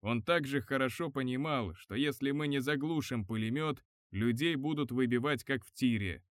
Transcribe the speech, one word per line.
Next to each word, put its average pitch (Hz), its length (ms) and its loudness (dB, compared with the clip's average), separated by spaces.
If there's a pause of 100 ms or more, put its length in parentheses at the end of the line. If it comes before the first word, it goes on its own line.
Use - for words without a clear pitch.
Он 113 180 0
также 143 380 2
хорошо 135 500 -2
понимал, 131 640 0
что - 200 -14
если 139 360 0
мы 151 160 0
не 143 140 2
заглушим 139 640 0
пулемёт, 117 580 -2 (280)
людей 120 440 2
будут 147 380 -2
выбивать 123 520 2
как 135 200 -2
в - 80 -20
тире. 104 600 0